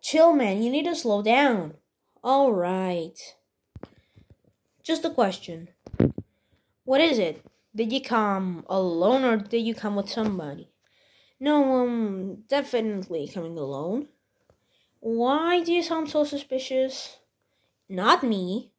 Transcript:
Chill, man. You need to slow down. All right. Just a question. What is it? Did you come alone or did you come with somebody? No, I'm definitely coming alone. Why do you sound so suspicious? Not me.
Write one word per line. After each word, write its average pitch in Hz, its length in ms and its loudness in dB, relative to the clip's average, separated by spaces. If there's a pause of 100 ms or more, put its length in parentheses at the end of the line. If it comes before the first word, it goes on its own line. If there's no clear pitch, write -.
Chill, 330 320 6
man. 220 300 2
You 233 80 0
need 294 160 0
to 339 100 -2
slow 208 260 0
down. 220 520 2 (500)
All 269 280 4
right. 180 640 -2 (1600)
Just 320 220 -2
a 330 60 -2
question. 180 580 -4 (1160)
What 262 160 2
is 311 180 4
it? 165 260 -2 (320)
Did 220 160 -2
you 262 80 -2
come 196 680 -2
alone 190 560 2
or 233 120 2
did 220 240 -2
you 226 140 -2
come 214 200 -6
with 202 140 -4
somebody? 180 640 -6 (680)
No, 269 440 2
I'm 208 680 -4
definitely 214 800 -4
coming 165 300 -8
alone. 156 500 -4 (920)
Why 277 640 0
do 339 100 -2
you 349 100 2
sound 320 260 -4
so 302 160 2
suspicious? 262 960 -4 (680)
Not 208 340 4
me. 202 560 -2